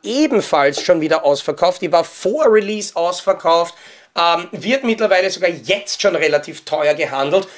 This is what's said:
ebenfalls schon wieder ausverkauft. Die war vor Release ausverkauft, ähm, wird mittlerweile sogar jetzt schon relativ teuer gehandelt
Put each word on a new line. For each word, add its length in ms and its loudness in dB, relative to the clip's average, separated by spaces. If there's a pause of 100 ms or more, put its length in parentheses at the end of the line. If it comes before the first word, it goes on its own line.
ebenfalls 800 0
schon 180 2
wieder 240 0
ausverkauft. 580 0
Die 100 -6
war 120 4
vor 480 0
Release 420 0
ausverkauft, 800 0 (400)
ähm, 380 0
wird 320 -2
mittlerweile 460 2
sogar 200 -2
jetzt 500 -4
schon 140 2
relativ 500 -2
teuer 300 0
gehandelt 640 -2